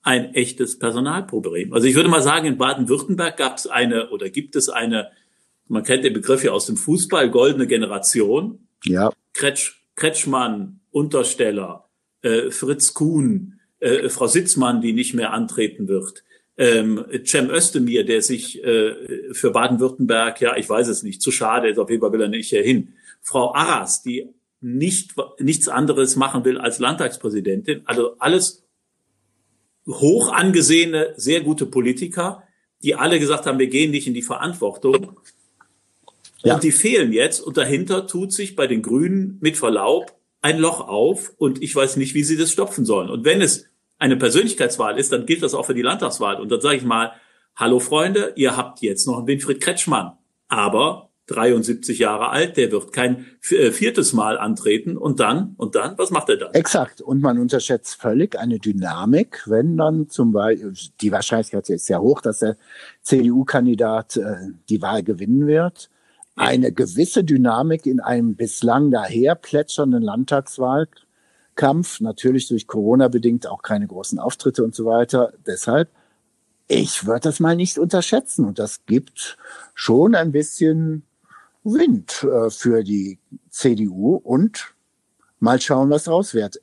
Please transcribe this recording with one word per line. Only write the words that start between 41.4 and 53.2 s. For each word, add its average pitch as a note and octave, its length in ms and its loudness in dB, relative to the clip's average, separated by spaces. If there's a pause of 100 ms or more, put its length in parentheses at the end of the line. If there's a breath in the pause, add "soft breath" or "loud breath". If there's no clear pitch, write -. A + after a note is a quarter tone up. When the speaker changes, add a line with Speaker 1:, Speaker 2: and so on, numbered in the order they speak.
Speaker 1:
ich - 120 -8
weiß C3+ 220 0
nicht, C3+ 180 -2
wie D3 100 2
sie D#3 120 0
das D#3 140 0
stopfen G3 340 -2
sollen. G2 260 0
Und A#2+ 140 -6
wenn F3+ 160 4
es - 260 0 (320)
eine C3 180 4
Persönlichkeitswahl B2 840 0
ist, C#3 140 -2
dann A#2+ 140 -2
gilt E3 160 0
das - 120 -2
auch C#3+ 120 -4
für C3+ 80 0
die A#2+ 80 0
Landtagswahl. A#2 580 -2
Und G#2 100 -8
dann A#2+ 100 0
sage C#3+ 160 2
ich B2 80 -6
mal, A2+ 280 0 (420 loud breath)
hallo B2 260 2
Freunde, F#3 560 0
ihr C3 200 2
habt - 260 -8
jetzt G2+ 240 -2
noch A#2+ 120 -2
einen A#2+ 80 -6
Winfried C#3 340 -2
Kretschmann. G#2+ 520 -2 (360)
Aber A2 560 0 (220)
dreiundsiebzig A#2 720 0
Jahre G#2+ 320 0
alt, E3+ 260 0
der A#2 160 2
wird G2+ 200 -4
kein, B2+ 340 -2 (240 loud breath)